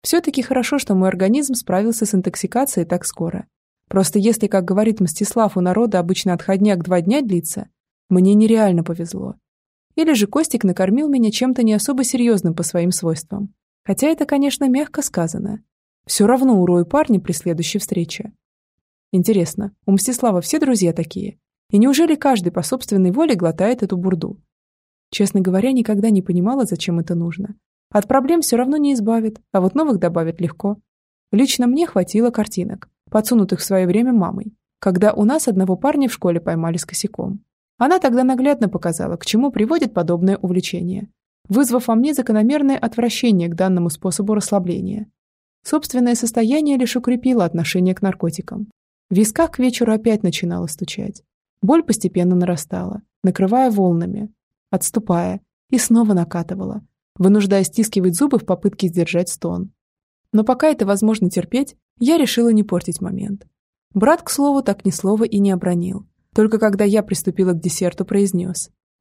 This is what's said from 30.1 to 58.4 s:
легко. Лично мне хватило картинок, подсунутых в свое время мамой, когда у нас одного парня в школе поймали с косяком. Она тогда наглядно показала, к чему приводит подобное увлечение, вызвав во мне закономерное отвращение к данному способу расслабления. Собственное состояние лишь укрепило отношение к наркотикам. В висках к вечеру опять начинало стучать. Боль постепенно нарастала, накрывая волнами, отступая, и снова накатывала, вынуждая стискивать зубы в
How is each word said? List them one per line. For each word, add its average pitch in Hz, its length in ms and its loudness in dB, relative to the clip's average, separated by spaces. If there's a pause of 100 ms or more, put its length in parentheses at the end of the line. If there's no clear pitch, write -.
легко. 202 360 -4 (540)
Лично 247 360 2
мне 294 200 2
хватило 208 440 0
картинок, 196 580 -6 (200)
подсунутых 214 500 0
в - 40 -8
свое 185 240 0
время 226 240 2
мамой, 190 420 -2 (260)
когда 196 340 2
у 208 100 0
нас 277 240 2
одного 185 300 0
парня 277 320 0
в - 40 -6
школе 170 280 -2
поймали 165 360 -4
с - 80 -8
косяком. 196 580 -8 (340)
Она 311 220 2
тогда 254 240 2
наглядно 262 440 2
показала, 170 500 -4
к - 80 -16
чему 254 260 0
приводит 269 420 0
подобное 175 440 0
увлечение, 180 720 -4 (380)
вызвав 240 400 0
во 226 80 2
мне 269 180 2
закономерное 262 640 2
отвращение 226 680 0
к 170 80 -6
данному 180 340 0
способу 196 440 -4
расслабления. 196 760 -4 (560)
Собственное 247 520 0
состояние 247 640 0
лишь 247 180 -2
укрепило 247 500 0
отношение 180 500 0
к - 60 -10
наркотикам. 190 680 -6 (400)
В 185 60 -2
висках 220 360 2
к - 80 -8
вечеру 240 340 0
опять 220 300 0
начинало 175 440 -4
стучать. 202 560 -10 (380)
Боль 302 220 4
постепенно 180 520 0
нарастала, 180 640 -4 (220)
накрывая 196 480 2
волнами, 190 580 0 (460)
отступая, 185 640 -2 (280)
и 254 100 2
снова 226 340 4
накатывала, 180 720 -4 (300)
вынуждая 196 480 4
стискивать 185 520 0
зубы 285 220 2
в - 80 -2